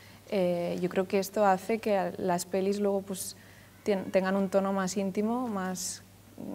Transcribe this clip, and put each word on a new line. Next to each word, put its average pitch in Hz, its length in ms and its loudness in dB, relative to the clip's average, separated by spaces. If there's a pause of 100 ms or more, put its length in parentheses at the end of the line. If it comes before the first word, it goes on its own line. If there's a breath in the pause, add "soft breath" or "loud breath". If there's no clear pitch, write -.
(300 loud breath)
eh, 180 500 0
yo 180 80 0
creo 185 180 0
que 202 120 2
esto 202 280 2
hace 196 320 2
que 214 180 0
a-, 180 220 0
las 180 260 0
pelis 196 360 0
luego, 196 220 0
pues, 190 340 -8 (480 loud breath)
tien-, 196 260 -2
tengan 190 260 2
un 196 120 2
tono 196 240 2
más 190 240 -2
íntimo, 214 520 0
más, 185 540 -6 (520)